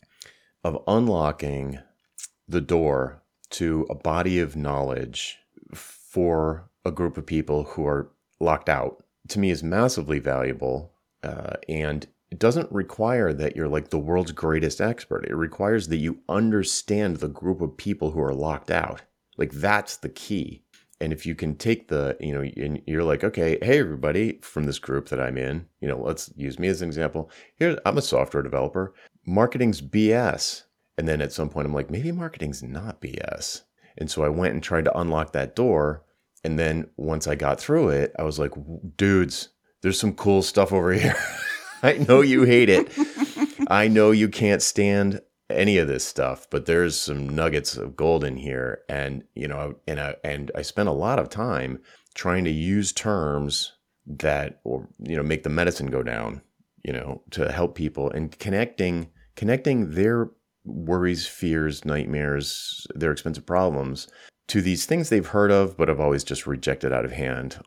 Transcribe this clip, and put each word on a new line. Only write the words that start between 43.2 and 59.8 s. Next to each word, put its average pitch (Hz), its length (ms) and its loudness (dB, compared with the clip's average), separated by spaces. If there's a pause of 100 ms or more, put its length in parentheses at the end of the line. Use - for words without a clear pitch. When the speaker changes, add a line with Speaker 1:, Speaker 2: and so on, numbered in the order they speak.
Speaker 2:
<laughs> 294 380 -2
Speaker 1:
I 107 200 6
know 107 220 8
you 107 180 6
can't 104 320 2
stand 101 640 2 (260)
any 98 300 4
of 78 100 4
this 65 160 -2
stuff, 65 460 -4
but 69 160 -4
there's 85 280 4
some 71 320 -4
nuggets 73 480 0
of - 220 -10
gold 80 260 4
in 67 140 -4
here." 64 500 -6
And, 69 380 -6 (100)
you 71 140 -6
know, 71 280 -6 (100)
and 73 120 -6
I, 71 240 -6
and 71 320 -6
I - 60 -6
spent 101 300 -2
a - 20 2
lot 104 260 0
of 76 120 0
time 71 500 -4 (340)
trying 92 300 0
to 80 60 0
use 92 420 0
terms 73 800 -2 (340)
that, 73 580 -2
or, 64 220 -6 (120)
you 78 180 -6
know, 73 60 0
make 76 200 -2
the 76 60 -4
medicine 85 380 0
go 65 160 -2
down, 58 400 -6 (420)
you 69 80 -6
know, 65 380 -8
to 71 200 -2
help 87 240 -2
people 73 360 -4
and 78 280 -6
connecting, 98 720 -2 (240)
connecting 117 580 0